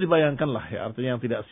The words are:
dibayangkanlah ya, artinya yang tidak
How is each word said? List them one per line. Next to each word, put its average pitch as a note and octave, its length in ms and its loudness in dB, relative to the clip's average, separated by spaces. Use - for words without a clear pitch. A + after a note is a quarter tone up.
dibayangkanlah D3 720 2
ya, G#2 160 -6
artinya B2 280 -2
yang A2+ 40 -10
tidak A2+ 300 -2